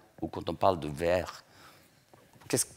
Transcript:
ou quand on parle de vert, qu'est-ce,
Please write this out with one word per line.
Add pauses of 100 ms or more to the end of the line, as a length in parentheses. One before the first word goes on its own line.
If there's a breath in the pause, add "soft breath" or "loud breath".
(200)
ou
quand
on
parle
de
vert, (1040 soft breath)
qu'est-ce, (100)